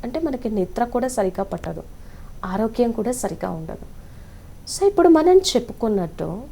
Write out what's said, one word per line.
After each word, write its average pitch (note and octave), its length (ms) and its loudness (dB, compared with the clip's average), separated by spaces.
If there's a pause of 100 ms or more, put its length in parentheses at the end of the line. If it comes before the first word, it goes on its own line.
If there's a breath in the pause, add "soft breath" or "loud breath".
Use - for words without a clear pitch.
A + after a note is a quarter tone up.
అంటే B3 220 -4
మనకి B3+ 220 -4 (100)
నిద్ర F#3 240 0 (120)
కూడా B3 220 0
సరిగా G3 360 0
పట్టదు, E3 300 -8 (720 loud breath)
ఆరోగ్యం A3+ 460 0
కూడా A3 140 -2 (100)
సరిగా F#3 360 -4
ఉండదు. - 280 -10 (880 loud breath)
So - 80 -6 (100)
ఇప్పుడు F4 180 6 (100)
మనం F4+ 180 8 (140)
చెప్పుకున్నట్టు G3 800 -2 (220)